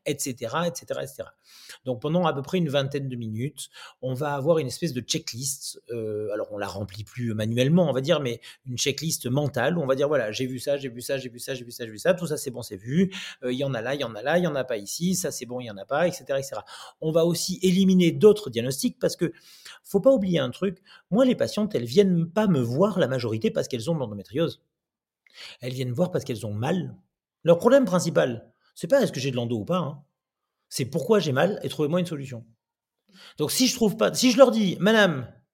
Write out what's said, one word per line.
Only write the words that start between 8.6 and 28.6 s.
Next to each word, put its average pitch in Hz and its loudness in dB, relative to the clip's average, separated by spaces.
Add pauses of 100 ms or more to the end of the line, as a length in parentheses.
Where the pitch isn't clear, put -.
une 123 -10
checklist 139 -4
mentale 135 0
où 156 0
on 135 -4
va 131 2
dire, « 139 2
Voilà, 120 0
j'ai 131 -4
vu 127 -6
ça, 143 -2
j'ai 139 -6
vu 120 -12
ça, 139 -4
j'ai 127 -8
vu 120 -18
ça, 135 -8
j'ai 123 -10
vu 117 -18
ça, 120 -12
j'ai 113 -10
vu 107 -12
ça. 175 2
Tout 175 -6
ça, 147 -2
c'est - -8
bon, 123 -8
c'est 107 -12
vu. 156 0 (300)
Euh, 127 -2
il 127 -2
y 139 -2
en 135 -2
a 113 -4
là, 123 -4
il 147 -4
y 135 -4
en 113 -8
a 104 -12
là, 151 2
il 180 2
y 165 0
en 143 -2
a 127 -2
pas 123 -4
ici. 165 -2
Ça, 151 -4
c'est 123 -10
bon, 123 -8
il 123 -10
y 113 -10
en 104 -10
a 98 -12
pas, 160 0
et - -4
cetera, 139 -4
et - -2
cetera. » 110 -10 (360)
On 160 -2
va 165 4
aussi 170 0
éliminer 185 6
d'autres 202 6
diagnostics 123 -2
parce 175 0
que 165 -2 (560)
faut 196 2
pas 262 6
oublier 190 2
un 127 0
truc. 190 -6 (280)
Moi, 233 6
les 254 4
patientes, - -2
elles 120 -2
viennent 170 4
pas 214 2
me 160 6
voir 165 2
la 139 4
majorité 117 0
parce - -2
qu'elles 117 -4
ont 170 0
de 156 -2
l'endométriose. 117 -4 (1000)
Elles 127 -8
viennent 127 -4
voir 175 0
parce 139 -2
qu'elles 113 -6
ont 104 -6
mal. 135 -4 (480)
Leur 170 6
problème 254 6
principal, 170 0 (220)